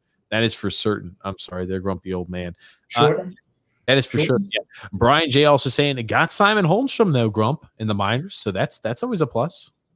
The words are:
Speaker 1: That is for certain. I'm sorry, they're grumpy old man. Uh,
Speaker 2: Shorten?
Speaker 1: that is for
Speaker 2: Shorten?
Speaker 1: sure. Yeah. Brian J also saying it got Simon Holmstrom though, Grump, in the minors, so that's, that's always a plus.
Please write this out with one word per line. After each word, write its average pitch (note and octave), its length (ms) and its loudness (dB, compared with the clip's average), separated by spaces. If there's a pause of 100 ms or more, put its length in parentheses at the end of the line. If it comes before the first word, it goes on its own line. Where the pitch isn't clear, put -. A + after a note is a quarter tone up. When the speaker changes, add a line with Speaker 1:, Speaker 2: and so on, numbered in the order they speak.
(300)
Speaker 1:
That A2 120 0
is A2+ 120 0
for G2+ 160 -4
certain. G2+ 520 -4
I'm F#2+ 160 -8
sorry, F#2 280 -8
they're F#2+ 120 -4
grumpy F#2 340 -6
old F2+ 180 -6
man. F2+ 260 -8 (400)
Uh, B2+ 100 6
Speaker 2:
Shorten? F3+ 300 -2 (500)
Speaker 1:
that C3+ 120 4
is B2+ 80 0
for - 120 -2
Speaker 2:
Shorten? B2 320 0
Speaker 1:
sure. A2+ 140 -6
Yeah. - 300 -20
Brian C#3+ 340 4
J C#3 160 4
also D3 240 4
saying C#3+ 300 2
it A#2 60 -6
got B2+ 280 2
Simon G#3 320 2
Holmstrom G#3 480 2
though, A#2+ 160 4
Grump, A2 380 0 (120)
in A2 80 -4
the G#2+ 80 0
minors, A2+ 420 -2
so - 140 -4
that's, G2 280 -4
that's A2+ 240 -4
always A#3+ 180 -4
a D3 60 2
plus. - 460 -6 (240)